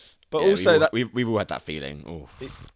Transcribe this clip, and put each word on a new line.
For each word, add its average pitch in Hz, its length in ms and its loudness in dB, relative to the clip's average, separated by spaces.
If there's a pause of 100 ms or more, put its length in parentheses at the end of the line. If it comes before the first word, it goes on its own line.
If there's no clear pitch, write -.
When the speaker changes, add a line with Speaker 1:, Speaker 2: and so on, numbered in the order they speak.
(300)
Speaker 1:
But 156 120 0
Speaker 2:
Yeah, 185 60 4
Speaker 1:
also 190 220 4
Speaker 2:
we've 170 40 8
all, 156 60 6
Speaker 1:
that 156 120 2
Speaker 2:
we've, 117 220 -4
we've 123 140 -2
all 113 100 2
had 101 100 -2
that - 140 -8
feeling. 73 460 -10
Oof. 78 340 -16
Speaker 1:
It, 135 80 -14 (260)